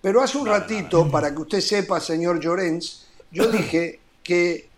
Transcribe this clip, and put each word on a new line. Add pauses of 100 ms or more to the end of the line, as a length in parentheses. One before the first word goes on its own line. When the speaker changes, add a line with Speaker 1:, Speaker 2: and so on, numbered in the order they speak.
Speaker 1:
Pero
hace
un
Speaker 2:
Nada,
Speaker 1:
ratito,
Speaker 2:
nada.
Speaker 1:
para
que
usted
sepa,
señor
Llorens, (260)
yo
Speaker 2:
<coughs>
Speaker 1:
dije (240)
que (100)